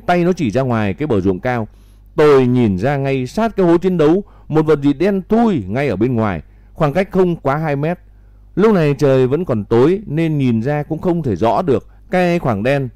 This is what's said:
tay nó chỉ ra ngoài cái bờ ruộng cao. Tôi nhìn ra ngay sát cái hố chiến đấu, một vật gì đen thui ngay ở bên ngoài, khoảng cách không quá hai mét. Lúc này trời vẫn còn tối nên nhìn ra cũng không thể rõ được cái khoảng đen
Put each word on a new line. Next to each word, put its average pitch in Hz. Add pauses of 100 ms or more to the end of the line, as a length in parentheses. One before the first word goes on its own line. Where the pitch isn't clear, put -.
tay 175
nó 180
chỉ 147
ra 120
ngoài 113
cái -
bờ 104
ruộng 92
cao. 123 (480)
Tôi 143
nhìn 120
ra 135
ngay 135
sát 220
cái 190
hố 170
chiến 185
đấu, 165 (240)
một 151
vật 151
gì 143
đen 190
thui 214
ngay 131
ở 120
bên 120
ngoài, 101 (320)
khoảng 147
cách 190
không 180
quá 139
hai 156
mét. 156 (560)
Lúc 214
này 156
trời 135
vẫn 151
còn 110
tối 151
nên 156
nhìn 120
ra 143
cũng -
không 175
thể 113
rõ 110
được 135 (240)
cái 175
khoảng 110
đen 135